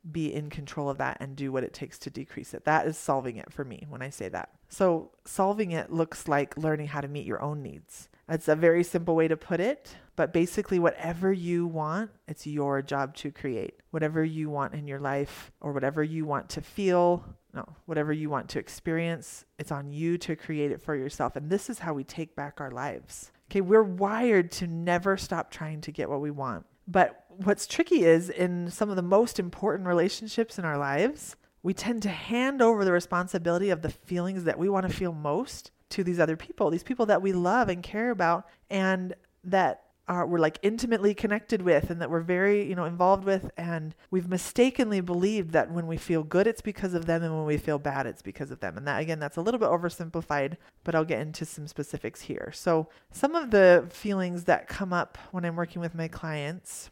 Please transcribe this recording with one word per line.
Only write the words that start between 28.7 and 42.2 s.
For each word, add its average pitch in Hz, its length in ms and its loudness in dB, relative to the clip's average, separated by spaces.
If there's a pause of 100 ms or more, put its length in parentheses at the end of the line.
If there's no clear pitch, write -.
some 208 200 -2
of 190 60 -2
the 185 60 0
most 196 360 4
important 185 500 -2
relationships 202 680 0
in 185 60 -6
our 151 120 -2
lives, 143 600 -2 (260)
we 190 120 -2
tend 220 280 -4
to 208 60 -2
hand 247 540 0
over 226 220 6
the 185 80 4
responsibility 175 800 0
of 165 120 0
the 160 80 -4
feelings 180 540 -4
that 160 140 0
we 175 100 0
want 190 180 0
to - 60 -2
feel 180 200 -4
most 151 580 -4 (200)
to 190 140 -2
these 175 160 0
other 160 160 4
people, - 340 -2
these 175 120 -2
people 240 240 0
that 196 160 6
we 196 100 2
love 190 360 4
and 175 140 -2
care 226 280 -2
about 175 360 2 (240)
and 190 440 0 (300)
that 180 400 2 (240)
are, 180 180 0
we're, 170 120 2
like, 160 240 2
intimately 214 520 2
connected 208 480 0
with 170 280 4
and 170 100 -4
that 143 100 -2
we're 165 100 2